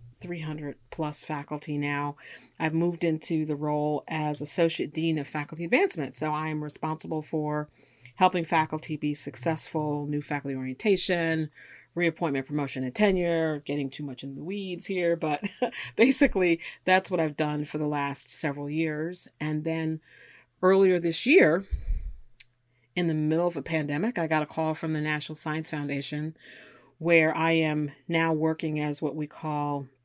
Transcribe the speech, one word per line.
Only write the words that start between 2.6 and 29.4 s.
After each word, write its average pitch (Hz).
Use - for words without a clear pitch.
moved 170
into 160
the 151
role 151
as 156
associate 160
dean 160
of 139
faculty 151
advancement. 220
So 151
I 156
am 151
responsible 156
for 151
helping 180
faculty 156
be 147
successful, 151
new 147
faculty 143
orientation, 160
reappointment, 160
promotion, 147
and 127
tenure, 170
getting 143
too 151
much 135
in 139
the 143
weeds 185
here, 175
but 156
<laughs> -
basically 190
that's 185
what 180
I've 151
done 151
for 151
the 151
last 143
several 143
years. 160
And 151
then 160
earlier 185
this 165
year, 196
in 175
the 160
middle 156
of 170
a -
pandemic, 160
I 160
got 156
a -
call 156
from 160
the 151
National 151
Science 156
Foundation, 147
where 160
I 160
am 151
now 165
working 156
as 147
what 151
we 151
call 147